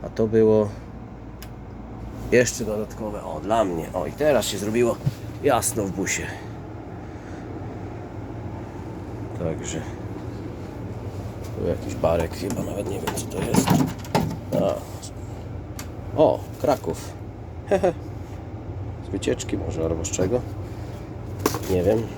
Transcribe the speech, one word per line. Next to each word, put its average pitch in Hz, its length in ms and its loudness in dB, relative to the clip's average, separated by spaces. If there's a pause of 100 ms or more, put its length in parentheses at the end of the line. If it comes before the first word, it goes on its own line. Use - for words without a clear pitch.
A - 40 -4
to 110 180 2
było 110 420 8 (1600)
jeszcze 120 320 6
dodatkowe, 104 600 -4
o, 78 160 -4
dla 104 240 6
mnie. 82 300 0
O, 85 120 0
i 76 60 -4
teraz 123 340 6
się 104 120 -2
zrobiło 107 380 4 (460)
jasno 113 420 4
w 95 60 0
busie. 87 360 0 (3000)
Także 80 420 -2 (1800)
tu 87 100 0
jakiś 95 260 0
barek, 82 420 2
chyba 92 260 -2
nawet 98 280 -2
nie 104 100 -2
wiem, - 160 -2
co - 100 -4
to - 180 -2
jest. - 240 6 (920)
A. 95 120 4 (1400)
O, 120 240 8 (200)
Kraków. 113 520 0 (580)
<laughs> - 1400 -2
Z - 20 -8
wycieczki - 500 0
może, 80 260 -2
albo 82 200 0
z - 60 -2
czego. 113 300 2 (1300)
Nie 92 120 6
wiem. 107 200 6 (160)